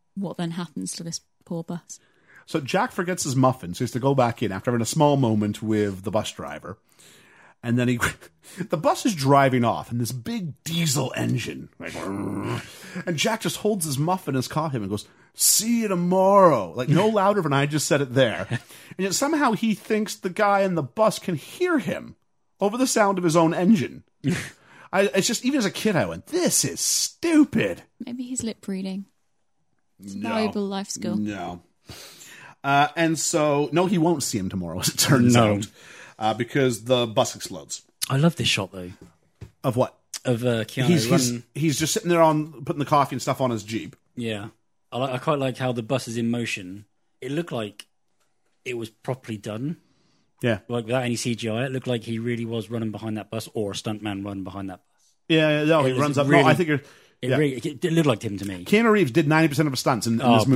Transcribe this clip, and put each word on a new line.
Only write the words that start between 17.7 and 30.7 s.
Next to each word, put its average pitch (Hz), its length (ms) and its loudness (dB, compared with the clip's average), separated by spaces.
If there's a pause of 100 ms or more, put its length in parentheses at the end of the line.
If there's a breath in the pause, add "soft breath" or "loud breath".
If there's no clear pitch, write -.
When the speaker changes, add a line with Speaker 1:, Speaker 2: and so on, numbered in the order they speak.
Speaker 2:
said 143 140 2
it 127 140 -4
there. 107 340 2
Speaker 3:
<laughs> 117 100 -4 (380 loud breath)
Speaker 2:
And 185 80 -2
yet 190 80 -2
somehow 285 400 2
he 214 220 0
thinks 214 400 -4
the - 140 -6
guy 202 320 2
in 190 140 0
the 156 80 0
bus 214 360 0
can 180 160 -4
hear 349 440 -2
him 87 360 -6 (440)
over 202 180 0
the 254 100 2
sound 196 300 2
of 180 60 -4
his 165 140 4
own 165 160 4
engine. 175 500 2 (100)
<laughs> - 800 -6
I, 190 120 4
it's 196 240 2
just, 240 180 -4
even 277 140 2
as 208 60 0
a 175 60 0
kid, 214 240 0
I 117 120 2
went, 82 200 -10
"This 320 380 0
is - 160 -6
stupid." - 1040 0 (200)
Speaker 1:
Maybe 247 200 -10
he's 247 200 -8
lip - 240 -8
reading. 190 380 -6 (960)
It's 196 120 -14
a - 20 -8
Speaker 2:
No. 214 120 -6
Speaker 1:
valuable 214 360 -2
life 196 240 -8